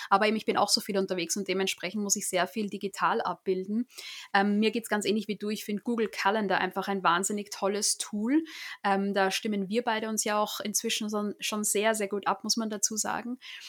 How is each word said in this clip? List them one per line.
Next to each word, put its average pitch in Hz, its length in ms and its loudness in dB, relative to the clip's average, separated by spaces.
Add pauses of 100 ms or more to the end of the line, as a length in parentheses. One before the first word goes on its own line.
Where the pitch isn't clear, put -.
(100)
Aber 202 160 6
eben, 220 100 4
ich 214 80 -4
bin 202 120 2
auch 202 120 6
so 226 120 4
viel 202 180 -2
unterwegs 185 380 0
und 196 100 -4
dementsprechend 190 560 -2
muss 196 140 0
ich 196 120 -4
sehr 180 200 2
viel 208 200 -4
digital 196 520 -2
abbilden. 190 640 -2 (480)
Ähm, 202 240 4
mir 214 140 4
geht's 226 160 -4
ganz 208 180 0
ähnlich 208 220 2
wie 208 80 -2
du. 208 140 -4
Ich 214 140 -6
find 208 200 -4
Google 226 240 0
Calendar 196 520 2
einfach 185 280 -2
ein 196 160 0
wahnsinnig 196 460 2
tolles 202 460 0
Tool. 247 480 0 (380)
Ähm, 196 320 2
da 190 160 4
stimmen 202 380 -2
wir 226 160 0
beide 220 240 -2
uns 220 160 -2
ja 214 160 2
auch 208 180 -2
inzwischen 220 500 -2
so, 208 300 -2
schon 214 240 -2
sehr, 208 320 2
sehr 208 140 -2
gut 202 180 -4
ab, 196 160 0
muss 214 140 0
man 220 140 -2
dazu 214 260 -2
sagen. 233 420 -4 (300)